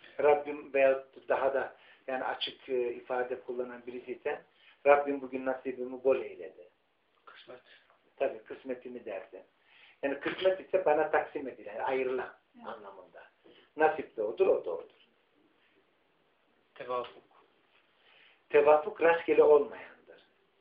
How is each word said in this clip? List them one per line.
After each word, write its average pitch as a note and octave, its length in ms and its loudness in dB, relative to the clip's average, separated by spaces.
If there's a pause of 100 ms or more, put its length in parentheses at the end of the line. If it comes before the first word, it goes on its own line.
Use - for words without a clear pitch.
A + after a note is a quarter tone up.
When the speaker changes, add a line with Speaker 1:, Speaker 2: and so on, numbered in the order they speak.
(200)
Speaker 1:
Rabbim D3 540 2
veyahut C3+ 540 0
daha C3 260 0
da B2 220 -4 (300)
yani C3 180 -6
açık, - 440 -8
e, B2 260 -2
ifade B2+ 460 -6
kullanan B2 460 -10
birisi B2 260 -12
ise, D3 320 -8 (420)
"Rabbim C#3+ 340 4
bugün C3 260 -8
nasibimi B2+ 580 -6
bol C3 120 4
eyledi." F2+ 540 -12 (540)
Speaker 2:
Kısmet. - 360 -20 (560)
Speaker 1:
Tabii, A2+ 260 -4
kısmetimi B2 600 -12
derdi. F#2+ 400 -14 (580)
Yani C#3 180 -4
kısmet F#3 400 0
ise - 240 -2
bana D3+ 260 2
taksim D3 380 -2
edilen, G#2 300 -14
ayrılan B2+ 560 -4 (220)
Speaker 3:
Evet. A#3 100 -20
Speaker 1:
anlamında. - 640 -18 (480)
Nasip D3 400 0
de A2+ 60 -2
odur, A#2+ 240 0
o - 180 2
da F2 60 -8
odur. - 380 -12 (1700)
Speaker 2:
Tevafuk. B2 520 -8 (1200)
Speaker 1:
Tevafuk D3+ 540 4
rastgele D#3+ 400 4
olmayandır. - 840 2 (340)